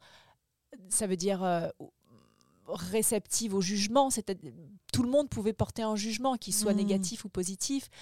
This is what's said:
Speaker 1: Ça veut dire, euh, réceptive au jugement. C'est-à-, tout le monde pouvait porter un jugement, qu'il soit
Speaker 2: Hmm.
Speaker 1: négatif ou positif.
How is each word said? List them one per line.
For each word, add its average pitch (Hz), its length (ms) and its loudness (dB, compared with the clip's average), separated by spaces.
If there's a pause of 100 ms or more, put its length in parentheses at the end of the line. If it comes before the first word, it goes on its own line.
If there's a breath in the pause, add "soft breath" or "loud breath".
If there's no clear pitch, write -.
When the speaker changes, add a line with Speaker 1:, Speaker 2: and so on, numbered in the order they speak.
(880 soft breath)
Speaker 1:
Ça 214 180 0
veut 185 100 0
dire, 185 260 0
euh, 175 260 2 (1000)
réceptive 208 840 0
au 196 80 2
jugement. 208 480 2
C'est-à-, - 240 -2 (580)
tout 247 120 4
le 240 60 2
monde 285 200 4
pouvait 214 240 0
porter 214 300 -2
un 214 120 0
jugement, 226 400 0
qu'il 196 180 -6
soit 208 200 4
Speaker 2:
Hmm. 202 40 4
Speaker 1:
négatif 196 460 0
ou 202 60 -10
positif. 190 600 -4 (120 loud breath)